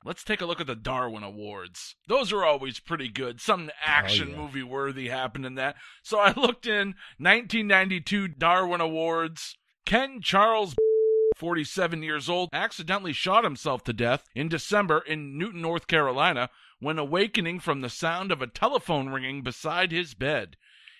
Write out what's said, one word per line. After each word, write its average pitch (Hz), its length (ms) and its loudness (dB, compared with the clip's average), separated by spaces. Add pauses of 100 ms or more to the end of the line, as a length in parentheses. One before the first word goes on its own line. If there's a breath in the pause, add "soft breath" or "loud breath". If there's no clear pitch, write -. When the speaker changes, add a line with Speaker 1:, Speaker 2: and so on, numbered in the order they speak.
Speaker 1:
let's - 200 -12
take 214 180 -4
a 180 40 -6
look 170 140 -6
at 156 80 -8
the 123 80 -6
Darwin 117 480 -6
Awards. 101 720 -14 (140)
Those 220 240 2
are 196 100 0
always 135 380 2
pretty 151 260 -6
good. 120 320 -6
Something 175 300 0 (120)
action 147 480 2
Speaker 2:
Oh, - 20 -12
yeah. 143 60 -12
Speaker 1:
movie 139 260 -8
worthy 135 440 -6
happened 131 380 -6
in 127 100 -10
that. 131 220 -4 (260 loud breath)
So 214 160 0
I 202 180 8
looked 247 280 0
in 202 300 -2 (220 loud breath)
nineteen 208 500 2
ninety-two 190 600 2
Darwin 175 540 2
Awards. 160 760 -2 (300)
Ken 262 360 0
Charles, 208 540 2 (640)
forty-seven 165 640 -2
years 151 260 -2
old, 175 220 0
accidentally 185 600 -2
shot 208 320 4
himself 139 400 -2
to 120 80 -2
death 117 320 0 (100)
in 151 140 -4
December 165 500 2
in 147 380 -8
Newton, 175 240 -4
North 165 260 -4
Carolina, 139 600 2 (300 soft breath)
when 156 200 -4
awakening 170 600 0
from 143 180 -2
the 123 100 -6
sound 175 400 -4
of 147 120 -2
a 127 60 -6
telephone 175 600 0
ringing 135 340 -6
beside 160 520 -2
his 165 200 -4
bed. 127 440 -4 (420 soft breath)